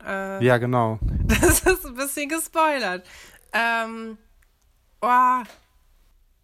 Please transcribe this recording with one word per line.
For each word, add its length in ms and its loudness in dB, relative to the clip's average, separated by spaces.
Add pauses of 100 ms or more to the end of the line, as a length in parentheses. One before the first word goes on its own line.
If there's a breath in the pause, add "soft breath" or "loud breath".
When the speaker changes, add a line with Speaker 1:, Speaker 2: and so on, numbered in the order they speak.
Speaker 1:
äh 380 -6
Speaker 2:
Ja, 160 6
genau. 400 0 (140)
Speaker 1:
<laughs> 140 -2 (140)
Das 200 4
ist 240 2
ein 100 -16
bisschen 340 -6
gespoilert. 800 -2 (460 loud breath)
Ähm, 640 -2 (840)
oh, 400 4 (1040)